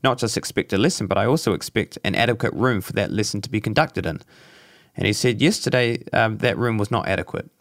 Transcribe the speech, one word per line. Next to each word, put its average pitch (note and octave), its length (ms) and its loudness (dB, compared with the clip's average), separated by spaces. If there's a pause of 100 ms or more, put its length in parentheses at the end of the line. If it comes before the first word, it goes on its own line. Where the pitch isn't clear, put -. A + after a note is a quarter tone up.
not B2+ 160 2
just A#2 180 0
expect - 340 -2
a G2 60 2
lesson, A2 300 2
but F#2+ 100 2
I G2+ 80 2
also B2 280 2
expect - 500 -4
an F#2+ 100 0
adequate A#2 400 2
room A#2 260 2
for - 140 -10
that G#2 180 0
lesson G#2 300 -2
to - 80 -10
be G#2+ 100 -2
conducted G#2+ 460 0
in." D#2+ 160 -4 (720)
And F#2+ 120 -2
he G#2 60 2
said, A#2 280 0
"Yesterday, B2 640 0 (100)
um, A2 240 2
that A#2+ 200 0
room A2+ 200 0
was G#2 120 0
not G2+ 180 0
adequate." - 420 -4 (120)